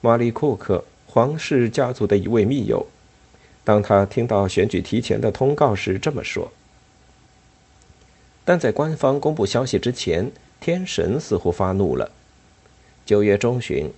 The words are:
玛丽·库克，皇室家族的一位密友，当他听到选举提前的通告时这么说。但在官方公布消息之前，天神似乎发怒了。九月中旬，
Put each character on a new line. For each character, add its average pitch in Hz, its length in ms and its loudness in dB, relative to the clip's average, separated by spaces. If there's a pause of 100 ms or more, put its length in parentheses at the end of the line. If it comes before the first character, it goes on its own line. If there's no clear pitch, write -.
玛 117 160 4
丽· 120 160 0
库 127 240 -2
克， 92 280 -2 (220)
皇 139 320 2
室 123 320 0
家 127 220 0
族 110 160 -2
的 101 100 4
一 95 80 -2
位 110 180 2
密 123 220 0
友， - 180 -2 (800)
当 107 180 4
他 101 240 4
听 117 220 -2
到 98 220 2
选 98 200 2
举 92 120 -2
提 110 200 -2
前 - 200 -2
的 113 100 0
通 135 240 0
告 135 220 2
时 95 200 -4
这 156 140 -4
么 135 140 -8
说。 - 260 -8 (1900)
但 180 140 2
在 160 140 0
官 151 240 -2
方 139 240 2
公 156 120 0
布 110 140 -2
消 117 180 0
息 127 140 -2
之 123 140 -2
前， 95 400 -4 (260)
天 180 260 -4
神 104 360 -2
似 - 160 -2
乎 87 160 -2
发 92 180 -2
怒 92 260 0
了。 62 140 -4 (960)
九 104 160 4
月 101 160 4
中 120 220 0
旬， 76 380 -4